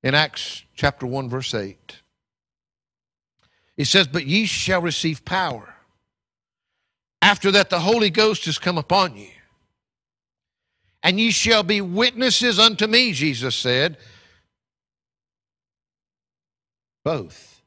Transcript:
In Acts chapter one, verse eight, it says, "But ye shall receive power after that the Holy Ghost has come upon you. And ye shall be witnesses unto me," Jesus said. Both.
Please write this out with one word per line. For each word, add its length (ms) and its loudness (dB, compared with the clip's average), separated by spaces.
In 140 0
Acts 480 -2
chapter 320 -2
one, 240 -6
verse 240 -6
eight, 440 -10
it 100 -4
says, 220 4
"But 180 -6
ye 200 0
shall 360 -2
receive 440 -4
power 500 -6
after 300 4
that 180 4
the 120 0
Holy 280 2
Ghost 360 0
has 120 -4
come 200 -2
upon 400 0
you. 120 -20
And 160 4
ye 100 2
shall 320 2
be 200 0
witnesses 760 0
unto 300 4
me," 240 2
Jesus 440 -4
said. 420 -2
Both. 600 -8